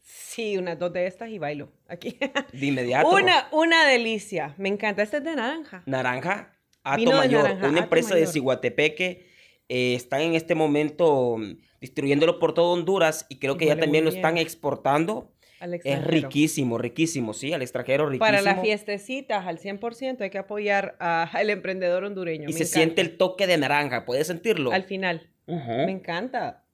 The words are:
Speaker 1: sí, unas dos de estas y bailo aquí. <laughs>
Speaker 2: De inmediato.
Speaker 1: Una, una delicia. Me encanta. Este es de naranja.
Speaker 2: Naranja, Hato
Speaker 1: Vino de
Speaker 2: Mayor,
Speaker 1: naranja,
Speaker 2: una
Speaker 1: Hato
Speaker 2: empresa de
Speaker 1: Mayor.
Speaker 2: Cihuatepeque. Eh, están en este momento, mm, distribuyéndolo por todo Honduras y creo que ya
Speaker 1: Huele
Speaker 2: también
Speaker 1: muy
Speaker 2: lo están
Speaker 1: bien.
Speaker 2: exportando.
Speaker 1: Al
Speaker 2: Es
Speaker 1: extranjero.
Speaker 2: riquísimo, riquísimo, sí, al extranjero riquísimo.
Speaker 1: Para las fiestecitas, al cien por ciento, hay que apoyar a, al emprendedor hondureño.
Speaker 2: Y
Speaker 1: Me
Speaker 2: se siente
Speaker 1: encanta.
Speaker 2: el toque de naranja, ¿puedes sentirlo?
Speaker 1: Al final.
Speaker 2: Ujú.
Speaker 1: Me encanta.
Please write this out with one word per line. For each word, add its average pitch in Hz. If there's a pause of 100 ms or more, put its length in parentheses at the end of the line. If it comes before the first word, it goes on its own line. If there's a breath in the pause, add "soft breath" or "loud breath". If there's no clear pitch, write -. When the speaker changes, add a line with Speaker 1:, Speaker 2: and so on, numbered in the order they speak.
Speaker 1:
sí, -
unas 175
dos 175
de 180
estas 226
y 214
bailo 147 (160)
aquí. -
<laughs> 277
Speaker 2:
De 139
inmediato. 131
Speaker 1:
Una, 370
una 330
delicia. 214
Me 196
encanta. 202
Este 214
es 277
de 320
naranja. 254
Speaker 2:
Naranja, 131 (280)
Hato 135
Speaker 1:
Vino 240
de 269
Speaker 2:
Mayor, 254
Speaker 1:
naranja, -
Speaker 2:
una 147
Speaker 1:
Hato 180
Speaker 2:
empresa 214
de 165
Speaker 1:
Mayor. 160
Speaker 2:
Cihuatepeque. 151 (420 soft breath)
Eh, 127
están 135
en 165
este 165
momento, 147
mm, 104 (280 soft breath)
distribuyéndolo 147
por 165
todo 175
Honduras 170
y 139
creo 139
que 165
ya 147
Speaker 1:
Huele 160
Speaker 2:
también 156
Speaker 1:
muy 156
Speaker 2:
lo -
están 165
Speaker 1:
bien. 165
Speaker 2:
exportando. 156 (280 soft breath)
Speaker 1:
Al 175
Speaker 2:
Es 170
Speaker 1:
extranjero. 139
Speaker 2:
riquísimo, 139
riquísimo, 120
sí, 139
al 151
extranjero 127
riquísimo. 139
Speaker 1:
Para 202
las 196
fiestecitas, 208
al 170
cien 196
por 233
ciento, 254
hay 190
que 196
apoyar 202
a, 170
al 214
emprendedor 185
hondureño. 175
Speaker 2:
Y 147
Speaker 1:
Me 160
Speaker 2:
se 160
siente 160
Speaker 1:
encanta. 165
Speaker 2:
el -
toque 185
de 175
naranja, 139
¿puedes 139
sentirlo? 165
Speaker 1:
Al 190
final. 190 (180)
Speaker 2:
Ujú. -
Speaker 1:
Me 135
encanta. 185 (100)